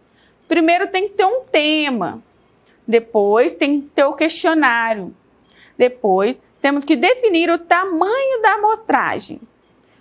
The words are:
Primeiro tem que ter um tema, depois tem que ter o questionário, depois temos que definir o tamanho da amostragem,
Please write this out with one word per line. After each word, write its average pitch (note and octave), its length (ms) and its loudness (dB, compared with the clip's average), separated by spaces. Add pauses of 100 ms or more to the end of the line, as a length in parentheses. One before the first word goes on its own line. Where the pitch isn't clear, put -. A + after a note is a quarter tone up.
(480)
Primeiro E4+ 400 0
tem F#4+ 200 -4
que G4+ 60 -18
ter G4 120 0
um A#4+ 180 -2
tema, D4 760 -2 (680)
depois A3+ 640 2
tem D4 280 -2
que C#4 100 -10
ter C#4 160 2
o D4 80 0
questionário, B3+ 1040 -2 (600)
depois A#3 580 0 (240)
temos C#4 240 0
que D4 120 2
definir F4 560 2
o E4+ 80 0
tamanho G4 840 -2
da G#4+ 140 2
amostragem, G#4 840 -2 (600)